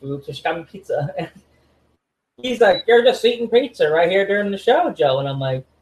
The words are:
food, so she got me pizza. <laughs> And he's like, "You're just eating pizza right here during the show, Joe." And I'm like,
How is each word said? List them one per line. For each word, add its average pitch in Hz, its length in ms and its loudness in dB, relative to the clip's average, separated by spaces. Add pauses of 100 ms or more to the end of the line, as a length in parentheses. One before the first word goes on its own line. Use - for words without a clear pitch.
food, 139 240 -12
so 151 60 -14
she 135 100 -14
got 165 160 -6
me 165 60 -12
pizza. 143 520 -8
<laughs> 170 140 -6 (1120)
And 247 80 -10
he's 240 120 -6
like, 202 280 4
"You're 233 160 6
just 247 200 2
eating 233 240 0
pizza 233 440 0
right 170 180 2
here 196 160 2
during 202 240 -2
the - 80 -6
show, 302 340 2
Joe." 139 280 0
And 139 100 -6
I'm 135 100 -6
like, 131 240 -6 (180)